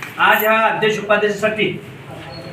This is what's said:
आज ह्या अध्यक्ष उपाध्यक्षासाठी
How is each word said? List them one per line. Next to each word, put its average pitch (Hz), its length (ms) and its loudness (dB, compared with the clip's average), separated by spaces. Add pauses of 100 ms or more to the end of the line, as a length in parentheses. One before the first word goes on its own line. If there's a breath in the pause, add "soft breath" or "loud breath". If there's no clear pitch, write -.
(200)
आज 208 220 4
ह्या 220 180 4
अध्यक्ष 214 400 2
उपाध्यक्षासाठी 208 800 0 (720)